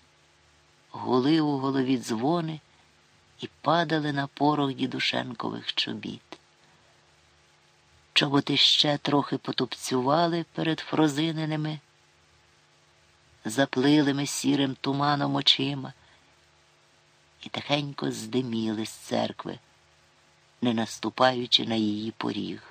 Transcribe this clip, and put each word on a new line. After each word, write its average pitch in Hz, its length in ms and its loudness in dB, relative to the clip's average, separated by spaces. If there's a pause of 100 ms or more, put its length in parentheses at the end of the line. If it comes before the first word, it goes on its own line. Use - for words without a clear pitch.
(920)
гули 127 500 2
у 147 180 2
голові 135 400 2
дзвони 151 640 -2 (840)
і - 40 -12 (120)
падали 156 520 2
на 143 140 -2
порох 143 480 2
дідушенкових 123 1000 -4
чобіт. - 640 -8 (1700)
Чоботи 143 440 2
ще 147 420 4
трохи 143 400 0
потупцювали 147 1120 0
перед 160 280 -2
Фрозининими, 156 1000 0 (1700)
заплилими 139 840 2
сірим 139 540 0
туманом 143 540 0
очима 135 580 0 (1500)
і - 60 -16
тихенько 143 640 -4
здиміли 113 760 -2
з - 40 -10
церкви, - 680 -6 (1040)
не 120 120 2
наступаючи 120 920 0
на 113 80 -2
її 107 360 0
поріг. 104 600 -6